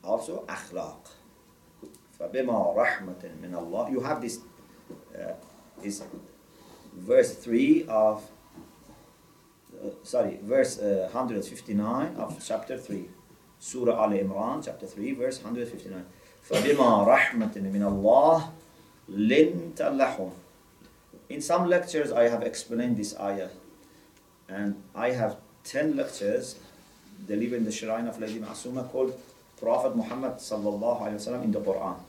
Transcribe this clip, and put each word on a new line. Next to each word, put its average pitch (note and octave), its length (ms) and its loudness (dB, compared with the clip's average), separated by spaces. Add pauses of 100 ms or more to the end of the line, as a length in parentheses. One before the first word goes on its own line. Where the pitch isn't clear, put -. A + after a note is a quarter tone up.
also F2+ 440 -2
akhlaq. E2+ 500 -10 (1200)
فَبِمَا A#2+ 560 0
رَحْمَةٍ F2+ 480 0 (180)
مِّنَ F2 100 -12
اللَّهِ. F2 400 -4
You B2+ 100 0
have C3+ 200 -4
this, A#2 180 -8 (760)
uh, - 180 -10 (500)
is G2+ 200 -8 (920)
verse A#2 400 4
three C3+ 520 4
of, G#2+ 360 4 (1500)
uh, - 160 -10 (140)
sorry, - 400 -2
verse, B2 340 2
uh, G2 340 0
hundred A#2 320 -4
fifty-nine A2+ 760 -4
of - 280 -8
chapter - 320 -6
three. F#2+ 320 -10 (480)
Surah A#2 460 0
Al G#2+ 80 4
Imran, G2 520 -2
chapter - 220 -12
three, A2+ 280 -6
verse B2+ 280 -4
hundred A#2 260 -6
fifty-nine. G2 380 -12 (420)
فَبِمَا A#2 600 6
رَحْمَةٍ A2+ 480 4
مِّنَ G2 260 -2
اللَّهِ A#2+ 680 6 (600)
لِنْتَ D3+ 680 4
لَهُمْ. C3 540 0 (1000)
In C#3+ 120 -8
some F3+ 260 2
lectures D#3+ 440 2
I A#2 180 6
have A#2 140 -2
explained A#2 540 -2
this G2+ 220 -6
ayah, G2 300 -4 (1000)
and G2+ 280 -4 (180)
I A#2+ 180 0
have A#2 260 -2 (260)
ten D3 320 -2
lectures A#2 600 -2 (680)
delivered A#2 320 -2
in A2 80 0
the G#2 60 -4
shrine A2+ 340 -4
of A2 140 -8
Lady G#2+ 200 -8
Masuma B2 520 -10
called C3 280 -2 (400)
Prophet C3 360 2
Muhammad A#2+ 380 -4
sallallahu G#2+ 680 -2
alaihi G#2 140 -6
wasallam A#2 280 -6
in A2 80 0
the F#2+ 80 0
Quran. F#2+ 360 -2 (140)